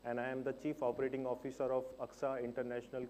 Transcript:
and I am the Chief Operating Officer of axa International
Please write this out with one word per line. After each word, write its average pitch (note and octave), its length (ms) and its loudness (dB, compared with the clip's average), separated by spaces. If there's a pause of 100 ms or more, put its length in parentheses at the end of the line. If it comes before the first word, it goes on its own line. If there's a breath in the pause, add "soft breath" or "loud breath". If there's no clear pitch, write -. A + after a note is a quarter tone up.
and A#2+ 140 2
I B2+ 140 0
am C3 100 -2
the C3+ 80 2
Chief D3 300 -2
Operating C3 440 2
Officer B2+ 440 0
of C3 140 4 (240)
axa C3+ 340 0
International A#2+ 680 -2